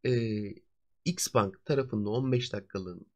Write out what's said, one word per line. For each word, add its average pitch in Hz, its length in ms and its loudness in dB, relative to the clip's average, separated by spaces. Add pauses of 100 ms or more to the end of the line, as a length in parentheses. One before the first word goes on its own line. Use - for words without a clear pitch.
e, 113 380 2 (640)
X - 280 0
Bank 101 320 2
tarafında 123 440 0
on 127 220 0
beş 123 220 2
dakikalığın 92 640 -8